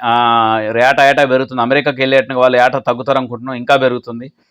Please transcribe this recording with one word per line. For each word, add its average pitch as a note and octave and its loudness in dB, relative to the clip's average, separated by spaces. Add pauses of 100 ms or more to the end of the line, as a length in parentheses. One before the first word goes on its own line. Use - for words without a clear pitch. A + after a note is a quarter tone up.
ఆ, A#2 -2 (480)
ఏటా B2+ 2
ఏటా C#3+ 2
పెరుగుతుంది. B2+ -2
అమెరికాకి C3+ -2
వెళ్ళేట C3+ 0
వాళ్ళు B2+ 2
ఏటా B2+ 2
తగ్గుతారు B2+ -2
అనుకుంటున్నాం, B2 -8
ఇంకా A#2+ 0
పెరుగుతుంది. B2 -4 (180)